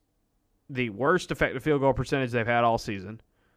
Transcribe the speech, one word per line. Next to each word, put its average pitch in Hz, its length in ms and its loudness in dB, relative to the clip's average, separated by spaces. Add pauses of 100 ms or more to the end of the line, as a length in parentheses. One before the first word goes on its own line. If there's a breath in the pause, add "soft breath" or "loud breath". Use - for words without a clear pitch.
(680)
the 123 220 -2
worst 139 400 0
effective 131 320 -2
field 147 180 2
goal 135 120 4
percentage 127 400 -2
they've 117 140 0
had 120 180 4
all 113 140 4
season. 104 420 -8 (360)